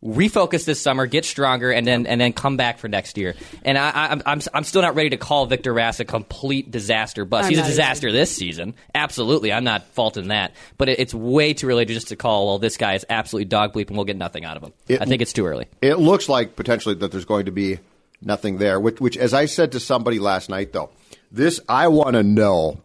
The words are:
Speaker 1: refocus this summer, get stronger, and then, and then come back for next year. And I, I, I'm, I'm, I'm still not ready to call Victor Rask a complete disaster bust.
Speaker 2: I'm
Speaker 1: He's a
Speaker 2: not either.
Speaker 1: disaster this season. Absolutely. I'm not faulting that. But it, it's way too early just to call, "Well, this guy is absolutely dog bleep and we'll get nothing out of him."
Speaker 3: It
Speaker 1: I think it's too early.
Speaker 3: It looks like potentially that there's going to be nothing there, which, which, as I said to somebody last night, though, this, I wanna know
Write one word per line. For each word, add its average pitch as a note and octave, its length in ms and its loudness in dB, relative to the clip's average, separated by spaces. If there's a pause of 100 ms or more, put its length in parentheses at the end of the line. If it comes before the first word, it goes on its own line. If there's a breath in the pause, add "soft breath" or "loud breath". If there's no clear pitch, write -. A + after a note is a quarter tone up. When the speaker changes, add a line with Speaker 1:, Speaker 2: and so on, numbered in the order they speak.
Speaker 1:
refocus F3 580 0
this D3+ 160 -2
summer, C3 260 0
get C#3+ 180 0
stronger, B2+ 460 0
and A#2 160 2
then, A#2+ 200 2
and A#2+ 140 2
then B2 120 2
come C#3 240 -2
back A#2+ 220 -2
for A2+ 100 -10
next G2+ 300 -4
year. F#2 160 -4 (300 loud breath)
And C3+ 120 2
I, C#3+ 140 2
I, D3 220 0
I'm, D3 120 -4
I'm, D3 160 0 (140)
I'm D3+ 100 0
still F#3+ 180 2
not E3+ 120 2
ready D#3 160 2
to - 60 -2
call C#3+ 300 0
Victor B2 280 -2
Rask A#2 260 0
a A#2 40 -2
complete C3+ 640 -4
disaster A2 540 -2
bust. A#2 220 2
Speaker 2:
I'm F#3 40 2
Speaker 1:
He's D#3+ 80 4
a D#3+ 40 2
Speaker 2:
not - 40 0
either. C#3 60 0
Speaker 1:
disaster C3 400 0
this C#3 220 2
season. F2 400 -8 (200 soft breath)
Absolutely. B2+ 580 0
I'm A#2+ 120 -2
not A2 240 -2
faulting G#2+ 400 -2
that. G#2 260 -2 (240 loud breath)
But C3+ 100 2
it, C3 120 0
it's B2+ 140 -2
way C3+ 400 2
too C#3+ 140 -6
early A#2+ 160 2
just A2+ 240 -6
to G#2+ 80 -10
call, G#2 300 0
"Well, G2 120 0
this G#2+ 180 -2
guy G2+ 180 0
is F#2+ 160 -4
absolutely A2 360 -4
dog G#2 260 0
bleep G#2 160 -4
and G2+ 80 -8
we'll G2+ 100 -2
get G2 100 -6
nothing E2+ 280 -10
out D#2+ 120 -12
of D#2 60 -16
him." D2+ 100 -18 (160)
Speaker 3:
It B2+ 140 2
Speaker 1:
I - 40 -2
think B2+ 160 0
it's A2+ 100 -6
too G#2 140 0
early. C#2 200 -4 (160)
Speaker 3:
It C#3+ 160 4
looks F#3 300 4
like B2+ 280 0
potentially G#2+ 400 -2
that F2+ 160 -4
there's F#2+ 120 -8
going G2+ 220 0
to G2 60 -6
be F#2+ 260 -2 (440)
nothing G2+ 360 -4
there, G2 220 2
which, A2+ 200 0
which, B2 160 0
as A#2+ 180 0
I C#3+ 120 4
said D3 260 0
to B2 80 -6
somebody A#2 380 0
last F#2+ 300 -2
night, G2 240 -6
though, D#2 180 -6 (400 soft breath)
this, D#3 380 0
I C#3 200 4
wanna C#3 340 4
know G2+ 640 4